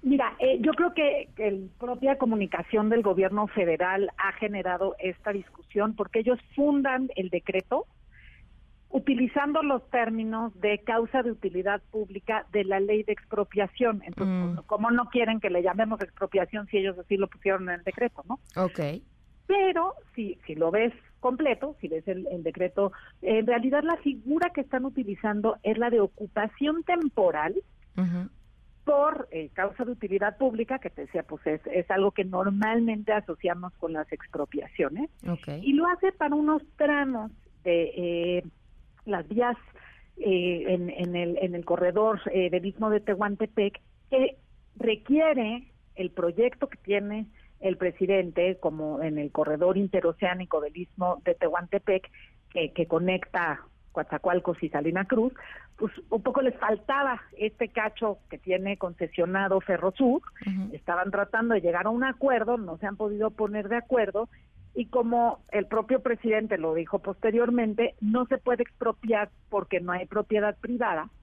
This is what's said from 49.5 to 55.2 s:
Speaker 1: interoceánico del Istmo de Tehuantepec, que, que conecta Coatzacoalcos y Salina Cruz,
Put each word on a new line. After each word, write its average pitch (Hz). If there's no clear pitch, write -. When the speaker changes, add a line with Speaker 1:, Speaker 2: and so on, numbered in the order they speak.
Speaker 1:
interoceánico 180
del 151
Istmo 180
de 175
Tehuantepec, 175
que, 160
que 170
conecta 175
Coatzacoalcos 175
y 160
Salina 165
Cruz, 240